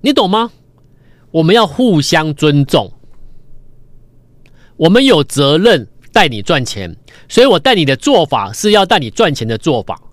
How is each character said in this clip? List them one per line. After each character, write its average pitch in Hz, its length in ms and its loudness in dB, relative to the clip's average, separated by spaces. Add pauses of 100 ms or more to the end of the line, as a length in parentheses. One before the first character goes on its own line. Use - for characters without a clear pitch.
你 277 100 0
懂 240 160 0
吗？ 226 220 -2 (800)
我 160 120 0
们 170 120 2
要 226 120 4
互 180 360 0
相 156 320 -2
尊 143 320 2
重， 110 260 -2 (1800)
我 165 140 2
们 240 120 4
有 185 220 2
责 143 320 0
任 180 320 0 (240)
带 190 160 2
你 107 140 -8
赚 143 200 -2
钱， 92 320 -10 (360)
所 233 120 4
以 269 40 6
我 196 120 2
带 254 160 0
你 165 120 0
的 131 100 0
做 208 300 0
法 104 260 -4
是 208 200 0
要 202 120 4
带 143 140 0
你 117 100 -6
赚 170 260 0
钱 113 140 -6
的 113 80 -4
做 123 260 -2
法。 - 160 -10 (140)